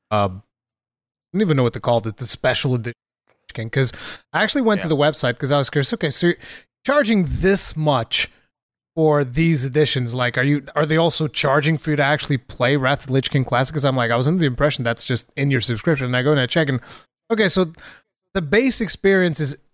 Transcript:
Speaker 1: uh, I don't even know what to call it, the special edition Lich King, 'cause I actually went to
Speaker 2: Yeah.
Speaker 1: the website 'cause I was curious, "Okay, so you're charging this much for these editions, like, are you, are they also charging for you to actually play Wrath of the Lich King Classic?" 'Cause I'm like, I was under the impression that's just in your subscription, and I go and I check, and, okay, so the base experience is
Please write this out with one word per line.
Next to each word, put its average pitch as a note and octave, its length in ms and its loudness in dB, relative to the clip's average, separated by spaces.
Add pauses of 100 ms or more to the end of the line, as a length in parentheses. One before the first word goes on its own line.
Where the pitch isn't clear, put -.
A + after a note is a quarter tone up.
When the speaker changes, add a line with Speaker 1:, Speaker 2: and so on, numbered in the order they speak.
(120)
Speaker 1:
uh, G#2 200 2
I F#2+ 80 -14 (960)
don't G#3 40 2
even E3+ 160 2
know C3 60 2
what A#2 100 0
to - 60 -10
call A#2+ 280 0
it, G#2+ 100 -8
the B2 100 -10
special B2+ 460 -2
edition A#2+ 200 -4 (360)
Lich - 240 -20
King, A2+ 160 -10
'cause C3+ 220 0 (420)
I D#3+ 100 0
actually B3+ 200 0
went G#3 180 2
to F#3+ 40 -4
Speaker 2:
Yeah. E3 40 -2
Speaker 1:
the D#3 80 2
website C#3+ 400 0
'cause C3 140 -4
I C#3+ 80 4
was C3+ 100 -2
curious, C#3+ 240 0
"Okay, F3 160 -4
so F3 180 2
you're E3+ 80 2 (480)
charging A3+ 460 2
this F3+ 480 0
much D3 520 0 (680)
for D3+ 280 4
these C#3 420 0
editions, B2+ 500 0
like, B2 220 -2
are B2+ 60 2
you, C#3+ 220 0 (100)
are D3+ 100 2
they D#3 120 0
also D#3+ 300 2
charging D3 500 0
for D#3+ 140 -6
you D3+ 40 0
to C#3+ 80 2
actually C#3+ 340 0
play B2+ 380 -2
Wrath C3+ 260 0
of - 60 -12
the B2+ 60 -2
Lich C3+ 180 0
King C3+ 140 0
Classic?" C3 280 0
'Cause C#3+ 120 -2
I'm C3 100 0
like, A#2+ 140 0
I A#2 60 2
was B2 120 2
under F3+ 120 2
the E3 80 2
impression C3+ 360 0
that's A#2 220 -2
just - 300 -2
in C#3 160 0
your B2+ 100 2
subscription, C3 460 0
and B2 100 -2
I B2+ 60 0
go D3 80 2
and D3 80 2
I B2+ 80 0
check, D#3 220 0
and, C3 100 -2 (520)
okay, G#3+ 180 2
so F3 220 0 (640)
the F#3+ 80 -2
base A3 400 2
experience F#3 580 2
is C#3+ 180 -2 (160)